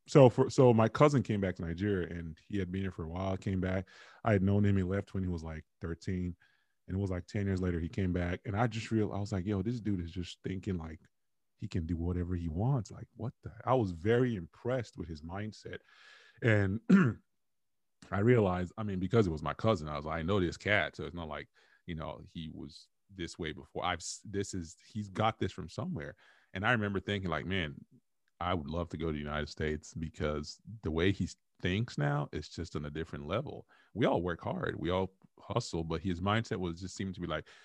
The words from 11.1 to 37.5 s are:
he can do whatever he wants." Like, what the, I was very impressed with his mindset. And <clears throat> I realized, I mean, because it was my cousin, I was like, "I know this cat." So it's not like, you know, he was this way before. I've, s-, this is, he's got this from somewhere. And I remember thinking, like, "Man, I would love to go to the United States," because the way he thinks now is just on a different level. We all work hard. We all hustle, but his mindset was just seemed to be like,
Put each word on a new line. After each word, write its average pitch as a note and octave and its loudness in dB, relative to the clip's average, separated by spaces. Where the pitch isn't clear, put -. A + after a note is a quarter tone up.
he A#2 -6
can F2 -4
do E2+ -2
whatever F2 -2
he E2+ -4
wants." A2 0
Like, - -14
what A2+ -8
the, F#2+ -12
I A#2+ 2
was A2+ 2
very A2+ 2
impressed A#2 -6
with E2+ -10
his D#2 -10
mindset. G2 -10
And G#2 4
<clears throat> D#3+ 8
I F#2+ 2
realized, G2 4
I A2 -6
mean, G2 -4
because G2+ 4
it F2 0
was D#2 -4
my D2 -2
cousin, F2+ 0
I D2 -4
was D2+ -8
like, D#2+ -4
"I E2 -4
know F#2+ 2
this E2+ 0
cat." F#2 0
So - -8
it's D#2 -10
not E2 -8
like, D2 -10
you E2+ -6
know, D#2 -8
he D#2+ -10
was - -16
this E2+ -10
way D#2+ -4
before. - -10
I've, F2 -2
s-, - -10
this G2 -6
is, E2+ -8
he's G#2+ -8
got G#2 0
this G2+ -2
from E2+ -12
somewhere. G#2+ -8
And F#2 -4
I A#2 4
remember G2+ 0
thinking, G2 -2
like, D2+ -2
"Man, E2 -2
I F2+ 0
would D2 -4
love E2 -4
to F#2+ -8
go D#2+ -4
to D#2+ 0
the D2+ -4
United D2 -4
States," D#2 -4
because D2+ -4
the D#2 -2
way E2+ 4
he F#2 0
thinks G2+ -2
now D2 0
is - -8
just - -8
on D2+ -6
a D2 -8
different D2 -8
level. A2 -6
We A#2 2
all G#3 2
work E2+ -4
hard. - -4
We E2 -2
all F#2 0
hustle, - -4
but D#2+ -4
his F2 -2
mindset G#2+ 0
was F2 -6
just F#2 -10
seemed F#2+ -6
to F2 -10
be F2 -6
like, D#2 -4